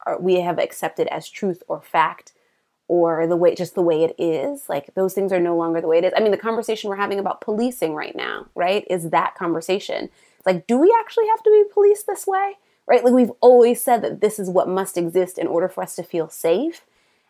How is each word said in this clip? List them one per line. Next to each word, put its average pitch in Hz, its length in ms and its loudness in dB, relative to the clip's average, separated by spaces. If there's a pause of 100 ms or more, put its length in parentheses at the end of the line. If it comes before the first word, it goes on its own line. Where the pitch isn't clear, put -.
are, - 120 -4
we 185 220 2
have 175 180 -2
accepted - 500 -4
as 156 200 -8
truth 180 400 -6
or 156 120 -8
fact - 520 -2 (560)
or 165 380 2
the 175 100 0
way, 170 180 4
just 175 200 -8
the 190 80 0
way 165 200 2
it 165 160 0
is. 170 500 -4
Like, - 260 -8
those 190 200 -2
things 196 180 -2
are 180 80 2
no 175 160 0
longer 165 240 -2
the 160 80 -4
way 165 100 4
it 175 60 2
is. 185 120 0
I 202 40 2
mean, 214 120 2
the 190 60 0
conversation 220 520 -6
we're 196 60 -6
having 196 220 -4
about 196 220 -6
policing 214 540 -4
right - 220 -10
now, - 380 -8
right, 196 360 -2
is 165 200 -4
that 175 240 0
conversation. 170 720 -6 (300)
It's - 80 -8
like, 185 200 0
do 240 120 2
we 359 200 6
actually 440 300 -2
have 440 140 0
to 427 80 4
be 427 220 8
policed 403 340 4
this 392 200 -8
way? 196 280 -2 (320)
Right? 233 180 4
Like, 247 100 0
we've 247 260 4
always 240 400 6
said 233 220 0
that - 180 -6
this 208 180 0
is 185 120 -6
what 175 180 2
must 190 300 -4
exist 180 400 -2
in 165 80 -4
order 170 220 -2
for 185 140 -10
us 180 140 -12
to 185 60 -8
feel 165 260 -6
safe. 220 520 -2 (500)